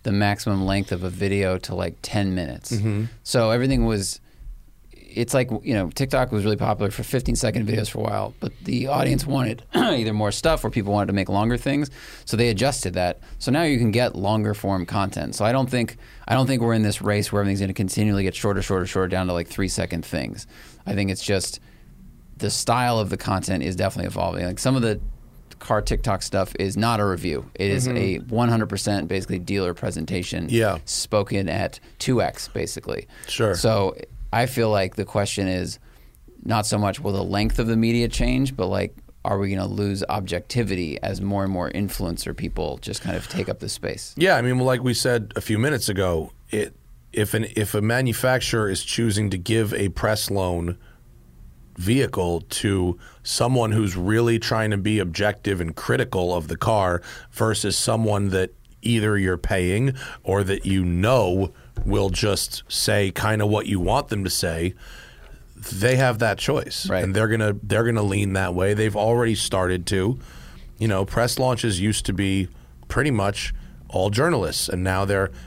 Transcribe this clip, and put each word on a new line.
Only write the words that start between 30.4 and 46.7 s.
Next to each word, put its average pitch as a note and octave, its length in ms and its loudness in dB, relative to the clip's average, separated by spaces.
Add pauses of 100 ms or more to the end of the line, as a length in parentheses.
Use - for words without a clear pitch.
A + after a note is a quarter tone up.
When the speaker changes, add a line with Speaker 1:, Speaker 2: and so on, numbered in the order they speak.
Speaker 2:
Yeah. G#2+ 340 2
Speaker 1:
spoken G2 640 0
at F2+ 320 -2 (200)
two B2 220 2
X, - 280 -4
basically. - 580 -6 (220)
Speaker 2:
Sure. G#2 260 0
Speaker 1:
So G2+ 400 2 (380)
I B2 140 2
feel A#2 220 0
like G2 280 2
the G2 80 -2
question G2+ 420 -2
is F2+ 320 -4 (640)
not G#2+ 240 0
so G#2+ 100 0
much G2+ 220 0
will G#2 140 -2
the F#2+ 100 0
length G2 340 0
of A#2 100 2
the A2+ 100 4
media A#2 320 4
change, C3 480 2
but, F#2 100 0
like, F#2+ 260 0 (300)
are G2 160 0
we G2 160 0
gonna F#2+ 100 -2
lose G2+ 440 -2
objectivity F#2 920 -2
as F#2+ 200 -4
more G2 240 -2
and F#2+ 80 -2
more F2 180 -4
influencer F2 640 -4
people E2+ 440 -4
just - 220 -8
kind - 140 -4
of - 140 -8
take C3 180 -4
up - 120 -6
the G#2 100 -8
space? - 480 -10
Speaker 2:
Yeah, F3 180 4
I A#2+ 60 2
mean, B2+ 160 2
well, B2+ 100 2
like B2+ 160 2
we B2 100 2
said A#2 440 0
a G#2 40 -2
few G#2+ 160 0
minutes C3+ 300 0
ago, F2+ 460 0 (180)
it, G#2 240 -2 (380)